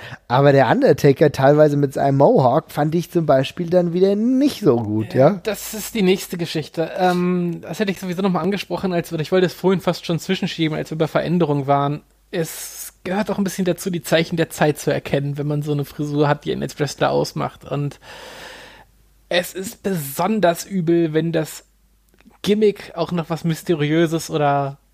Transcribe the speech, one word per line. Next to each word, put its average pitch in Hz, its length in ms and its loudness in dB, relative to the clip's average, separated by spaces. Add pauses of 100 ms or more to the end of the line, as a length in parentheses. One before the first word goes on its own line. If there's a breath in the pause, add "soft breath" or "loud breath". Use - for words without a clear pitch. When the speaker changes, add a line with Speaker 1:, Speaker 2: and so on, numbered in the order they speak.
(280 loud breath)
Speaker 1:
aber 139 240 6
der 131 180 6
Undertaker 156 600 4
teilweise 147 440 4
mit 143 160 0
seinem 139 260 0
Mohawk 147 520 4
fand 156 240 -2
ich 170 160 -2
zum 170 160 0
Beispiel 165 420 0
dann 175 240 2
wieder 190 220 2
nicht 254 460 0
so 151 160 4
gut, 110 360 -2
ja. 160 300 4
Speaker 2:
Das - 320 -6
ist 208 220 -8
die 220 60 2
nächste 185 360 0
Geschichte. 160 580 -4
Ähm, 180 640 0
das - 180 -6
hätte 202 100 -2
ich 185 100 -6
sowieso 180 220 -6
nochmal 175 220 0
angesprochen, 185 480 -4
als 170 200 -2
wir, 165 60 -4
ich 151 140 -4
wollte 185 140 4
es 165 80 -2
vorhin 185 260 2
fast - 260 -4
schon 165 140 -2
zwischenschieben, 165 580 -2
als - 120 -6
wir 160 80 -8
bei 156 100 2
Veränderung 147 580 0
waren. 143 360 0 (280)
Es - 640 -8 (100)
gehört 190 260 -2
auch 190 60 -4
ein 202 80 0
bisschen 185 220 -4
dazu, 180 240 -2
die 170 120 -4
Zeichen 165 340 0
der 160 120 0
Zeit 151 300 0
zu - 120 -4
erkennen, 143 460 -2
wenn 143 120 -4
man 147 120 -2
so 151 120 -2
eine 143 120 -2
Frisur 147 440 -2
hat, 143 180 -2
die 151 60 -2
einen 131 100 -6
als 143 180 -8
Wrestler 143 300 -2
ausmacht. 143 600 -4
Und 143 280 -6 (1300 loud breath)
es 175 260 -4
ist - 280 -12
besonders 175 800 -2
übel, 170 500 0
wenn 160 180 -2
das 160 320 -6 (800)
Gimmick 208 520 0
auch 165 180 -4
noch 170 180 -4
was 160 140 -6
Mysteriöses 160 880 0
oder 143 480 0 (160)